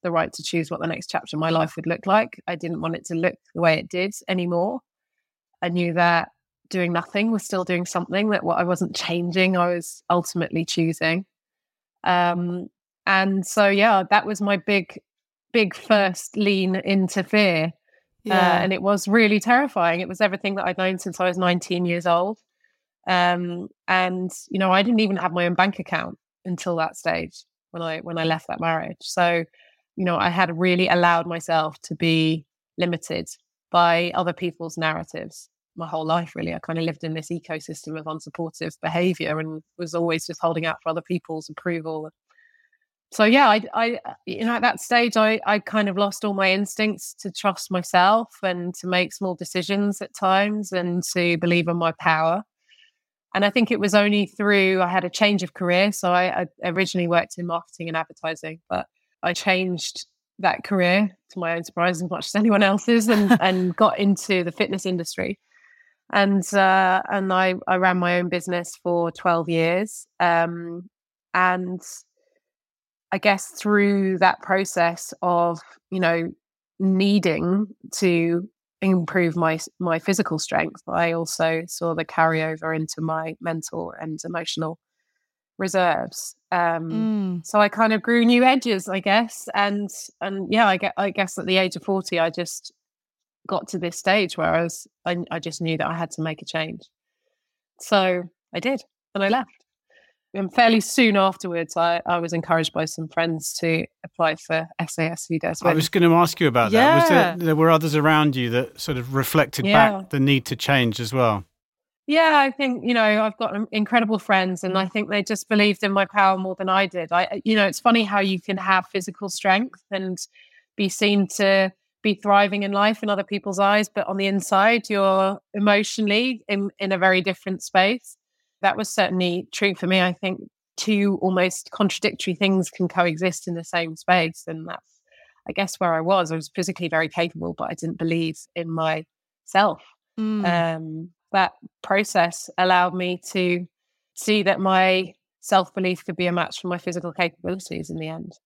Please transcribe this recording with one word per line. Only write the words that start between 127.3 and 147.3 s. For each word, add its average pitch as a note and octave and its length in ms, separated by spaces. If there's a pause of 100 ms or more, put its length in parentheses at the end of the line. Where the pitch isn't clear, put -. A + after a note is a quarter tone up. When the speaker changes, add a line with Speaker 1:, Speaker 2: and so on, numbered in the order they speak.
Speaker 1:
space. G3+ 540 (460)
That G3 140
was G#3+ 120
certainly F3+ 640
true G3+ 220
for F3 120
me. F#3+ 140
I F3+ 120
think F#3 280 (360)
two G3+ 440
almost F#3 520
contradictory - 640
things F#3+ 360
can F3+ 180
coexist F3 580
in F3 80
the E3+ 100
same E3 320
space. E3+ 500
And D#3+ 220
that's, - 320 (480)
I - 40
guess, G3 240
where E3+ 180
I D#3+ 60
was. E3+ 320
I D#3+ 40
was D#3+ 180
physically F3+ 340
very E3 200
capable, E3+ 480
but - 140
I E3 40
didn't E3 240
believe E3 400 (180)
in E3+ 140
myself. E3 1120 (360)
Speaker 2:
Mm. F3 580
Speaker 1:
Um, D#3+ 340 (220)
that F#3+ 200 (300)
process G3 640 (100)
allowed F3+ 360
me F3+ 260 (100)
to F3+ 360 (480)
see G#3+ 300
that F#3+ 160
my F#3 540 (260)
self-belief F#3 640
could E3+ 120
be F3+ 100
a F3 60
match F3 280
for F#3 80
my F3 100
physical E3+ 340
capabilities F3 760